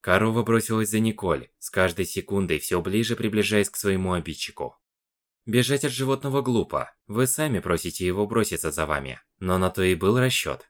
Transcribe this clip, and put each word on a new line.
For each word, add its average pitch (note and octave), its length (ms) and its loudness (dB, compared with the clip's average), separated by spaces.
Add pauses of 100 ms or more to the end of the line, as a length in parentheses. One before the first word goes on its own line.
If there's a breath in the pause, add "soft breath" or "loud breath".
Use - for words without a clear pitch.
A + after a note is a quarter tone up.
Корова A2 420 2
бросилась A2 480 0
за G#2+ 100 2
Николь, G2 480 0 (100)
с - 120 -12
каждой F#2 340 0
секундой F#2 540 -2
все F2+ 220 -2
ближе G#2 360 0
приближаясь G#2 540 2
к - 60 -12
своему F#2+ 360 0
обидчику. - 640 -6 (680)
Бежать B2 380 2
от C#3 80 -2
животного C3+ 500 0
глупо, A#2 520 0 (120)
вы A#2 200 2
сами C#3 320 0
просите F2 480 -2
его G2 200 0
броситься G2+ 440 -2
за D#2 160 -2
вами, C#2 340 -6 (180)
но F#2 200 0
на F#2 120 2
то F#2+ 120 -2
и F#2 120 4
был F#2+ 240 2
расчет. B2+ 520 -2